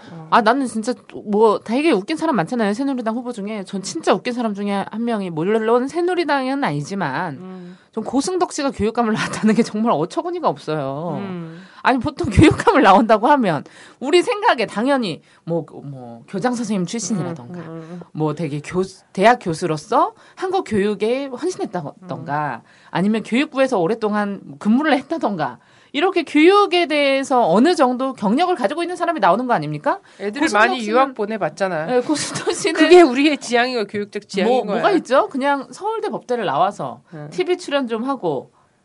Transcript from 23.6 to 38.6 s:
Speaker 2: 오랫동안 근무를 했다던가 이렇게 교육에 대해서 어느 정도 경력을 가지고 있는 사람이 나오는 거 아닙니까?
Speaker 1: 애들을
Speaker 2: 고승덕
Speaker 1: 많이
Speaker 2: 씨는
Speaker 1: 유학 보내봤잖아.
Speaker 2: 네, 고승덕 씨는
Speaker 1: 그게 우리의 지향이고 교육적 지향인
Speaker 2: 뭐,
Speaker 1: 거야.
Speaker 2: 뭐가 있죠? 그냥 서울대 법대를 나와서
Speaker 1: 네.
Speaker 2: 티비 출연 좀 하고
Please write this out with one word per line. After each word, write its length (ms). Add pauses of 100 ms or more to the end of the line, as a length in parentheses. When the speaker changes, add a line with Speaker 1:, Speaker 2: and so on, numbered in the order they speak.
Speaker 2:
오랫동안 640 (180)
근무를 360
했다던가 640 (340)
이렇게 300
교육에 640
대해서 640
어느 240
정도 380
경력을 440
가지고 260
있는 120
사람이 260
나오는 260
거 80
아닙니까? 460 (200)
Speaker 1:
애들을 260
Speaker 2:
고승덕 220
Speaker 1:
많이 120
Speaker 2:
씨는 140
Speaker 1:
유학 200
보내봤잖아. 720
Speaker 2:
네, 160
고승덕 520
씨는 240
Speaker 1:
그게 220
우리의 380
지향이고 480
교육적 420
지향인 240
Speaker 2:
뭐, 140
Speaker 1:
거야. 80
Speaker 2:
뭐가 240
있죠? 300
그냥 420
서울대 400
법대를 340
나와서 560 (100)
Speaker 1:
네. 200
Speaker 2:
티비 260
출연 320
좀 160
하고 480 (320)